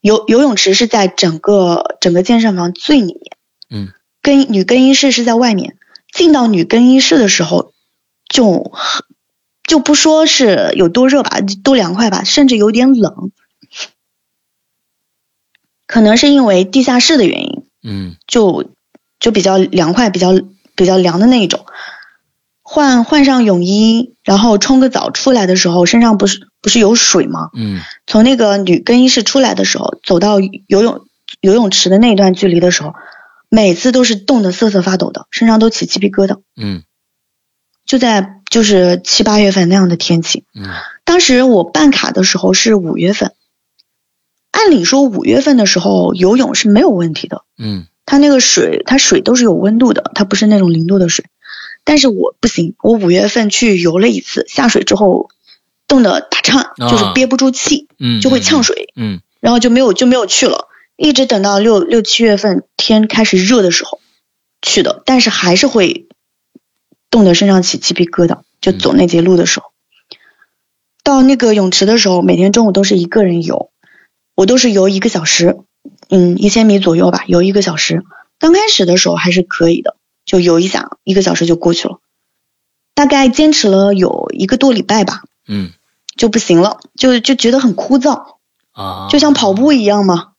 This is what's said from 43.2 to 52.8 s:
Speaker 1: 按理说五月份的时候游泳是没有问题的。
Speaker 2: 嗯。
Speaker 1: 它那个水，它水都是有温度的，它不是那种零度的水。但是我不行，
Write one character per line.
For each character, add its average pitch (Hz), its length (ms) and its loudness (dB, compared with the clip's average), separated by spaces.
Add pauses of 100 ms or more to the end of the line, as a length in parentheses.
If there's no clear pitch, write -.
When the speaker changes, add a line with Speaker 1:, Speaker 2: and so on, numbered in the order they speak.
Speaker 1:
按 427 220 2
理 208 120 2
说 269 200 2
五 220 200 -2
月 226 160 2
份 277 160 2
的 214 120 2
时 190 100 0
候 180 380 0
游 185 200 2
泳 262 200 -2
是 - 120 -2
没 208 120 4
有 339 100 4
问 170 240 -2
题 - 140 -10
的。 - 160 -14 (160)
Speaker 2:
嗯。 104 260 -8 (220)
Speaker 1:
它 - 100 2
那 294 100 4
个 277 120 4
水， - 480 0
它 262 100 0
水 - 240 0
都 233 140 0
是 247 80 0
有 208 100 2
温 196 240 0
度 240 160 2
的， - 220 -4
它 208 80 -2
不 196 120 -4
是 214 120 0
那 214 100 4
种 180 160 2
零 165 140 -2
度 196 100 0
的 180 120 0
水。 - 160 -6 (580)
但 294 160 2
是 269 80 2
我 190 320 -2
不 233 80 -4
行， 170 340 -4